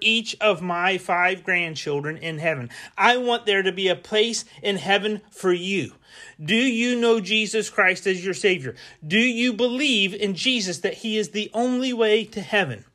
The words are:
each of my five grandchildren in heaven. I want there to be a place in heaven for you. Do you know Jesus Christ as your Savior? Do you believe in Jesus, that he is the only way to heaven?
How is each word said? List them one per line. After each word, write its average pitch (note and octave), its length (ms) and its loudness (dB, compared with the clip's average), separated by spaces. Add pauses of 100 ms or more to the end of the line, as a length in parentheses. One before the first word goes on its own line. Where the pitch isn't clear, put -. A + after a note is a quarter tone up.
each A3+ 400 0
of G3 220 2
my F3+ 360 0
five F3+ 440 0
grandchildren D#3 720 -2
in D#3+ 220 -8
heaven. D3 320 -2 (260)
I A3+ 200 6
want A#3+ 280 0
there G3 200 2
to F#3 80 0
be F#3 160 0
a F3 80 2
place G#3+ 480 0 (180)
in G3+ 140 0
heaven G3+ 440 0 (120)
for F#3 200 0
you. F3 420 -2 (460)
Do D#3 140 -2
you A#3+ 400 2
know A#3 240 4
Jesus G#3+ 520 -2
Christ F#3 360 0
as F#3 180 0
your F#3 100 -2
Savior? D#3 420 -2 (280)
Do D#3+ 140 2
you A#3+ 340 2
believe A#3 640 0
in G3 220 -2
Jesus, G3 420 -2
that - 200 -4
he A3 200 -4
is F#3+ 120 -2
the G#3 220 -6
only B3+ 400 0
way A3 340 2
to G#3+ 140 -10
heaven? D#3+ 440 -2 (100)